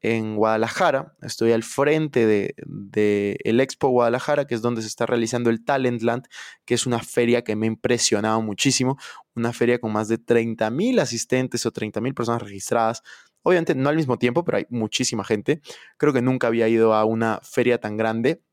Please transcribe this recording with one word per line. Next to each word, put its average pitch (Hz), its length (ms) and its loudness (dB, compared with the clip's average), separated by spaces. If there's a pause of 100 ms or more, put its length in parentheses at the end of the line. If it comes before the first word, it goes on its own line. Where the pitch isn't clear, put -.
en 110 360 -2
Guadalajara. 113 840 0
Estoy 113 300 0
al 113 100 2
frente 143 640 0
de, 101 280 0 (120)
de 101 800 -2
el 113 160 2
Expo 135 280 -2
Guadalajara, 127 580 2
que 127 80 -4
es 110 80 -4
donde 117 200 -2
se 110 60 -8
está 117 180 -4
realizando 120 440 0
el 113 140 -2
Talentland, 123 600 0 (380)
que 127 100 -2
es 117 120 -2
una 120 120 0
feria 120 440 2
que 107 140 -4
me 110 100 0
ha - 20 2
impresionado 110 720 0
muchísimo. 127 560 0 (360)
Una 117 180 -2
feria 120 280 2
con 110 120 -4
más 107 160 -2
de 113 100 0
treinta 113 520 0
mil 214 280 0
asistentes 127 680 -2
o 117 60 0
treinta 107 300 -6
mil 127 140 -4
personas 117 280 -2
registradas. 110 600 -2 (400)
Obviamente 165 320 2
no 135 140 0
al 151 80 0
mismo 135 220 0
tiempo, 123 260 0
pero 104 140 0
hay - 120 -4
muchísima 113 540 -4
gente. 117 360 -2 (360)
Creo 147 160 2
que 127 100 2
nunca 123 260 2
había 113 200 2
ido 113 260 6
a 107 100 4
una 113 380 0
feria 120 360 0
tan 107 180 -6
grande 113 460 0 (100)